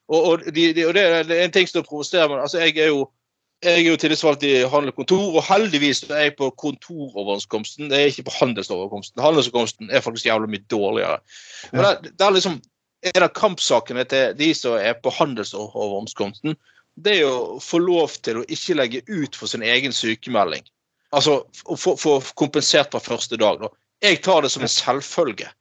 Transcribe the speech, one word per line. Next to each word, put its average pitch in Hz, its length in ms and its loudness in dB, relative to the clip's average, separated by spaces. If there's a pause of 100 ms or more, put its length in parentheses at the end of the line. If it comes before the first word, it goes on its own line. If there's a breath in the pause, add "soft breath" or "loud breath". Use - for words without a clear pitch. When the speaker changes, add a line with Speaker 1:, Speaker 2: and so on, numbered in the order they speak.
Speaker 1:
Og, 160 180 2
og 165 260 0
de, 165 200 2
de, 165 120 0
og 165 80 0
det, 165 340 2
det 165 120 0
er 180 60 2
en 170 60 -4
ting 185 160 4
som 170 160 -2
provoserer 151 460 0
meg. 135 140 -4
Altså, 165 160 -4
jeg 160 180 0
er 156 140 4
jo, 139 160 0 (560)
jeg 170 160 4
er 170 80 4
jo 165 100 4
tillitsvalgt 151 460 0
i 143 80 2 (180)
handel 143 220 0
og - 80 -12
kontor, 185 400 2
og - 80 -4
heldigvis 160 640 2
er 147 160 2
jeg 147 100 -4
på 135 140 -2 (100)
kontoroverenskomsten. 123 1300 -6
Det 139 80 2
er 143 140 4
ikke 135 180 -10
på - 80 -10
handelsoverenskomsten. 101 840 -4
Handelsoverenskomsten 120 680 0
er 123 160 2
faktisk 113 220 -6
jævlig 110 260 0
mye 98 160 -8
dårligere. 104 480 0 (540 loud breath)
Men 127 100 0
Speaker 2:
Ja. 196 140 4
Speaker 1:
det, - 240 -16
det 196 80 6
er 208 80 4
liksom 180 260 0 (540)
en 185 80 6
av 160 100 2
kampsakene 127 720 0
til 127 320 0
de 151 160 2
som 120 240 -2
er 107 160 0
på 120 160 -2 (600)
handelsoverenskomsten, 107 840 -6 (420 soft breath)
det 185 200 0
er 160 80 4
jo 139 80 2 (220)
å 139 40 -12
få 170 220 0
lov 170 320 2 (100)
til 113 180 -4
å 131 60 -8
ikke 160 300 -4
legge 123 320 -2
ut 165 260 -6
for 107 160 -8
sin 117 140 -6
egen 123 260 0
sykemelding. 110 720 -2 (500)
Altså, 143 280 2 (240)
å 165 140 -6
få, 175 200 2
få 143 200 4 (200)
kompensert 143 540 2
fra 117 100 -4
første 117 360 -6
dag, 101 220 4
da. 107 80 -8 (320)
Jeg 190 220 2
tar 170 200 4
det 131 80 0
som 131 120 -6
en 113 80 -2
selvfølge 131 760 -2 (140)